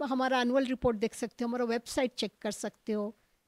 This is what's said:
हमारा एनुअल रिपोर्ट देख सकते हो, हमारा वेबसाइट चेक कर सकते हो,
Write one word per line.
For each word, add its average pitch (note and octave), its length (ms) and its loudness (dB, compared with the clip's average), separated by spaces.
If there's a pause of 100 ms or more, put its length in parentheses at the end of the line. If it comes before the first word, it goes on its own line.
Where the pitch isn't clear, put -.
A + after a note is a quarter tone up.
हमारा B3+ 380 2
एनुअल B3+ 240 4
रिपोर्ट A#3+ 320 0
देख G#3+ 160 -2
सकते - 300 -6
हो, A#3 40 0
हमारा A#3+ 180 0
वेबसाइट A#3 480 0
चेक - 280 -4
कर G#3+ 100 -2
सकते - 400 -8
हो, G#3+ 260 -2 (300)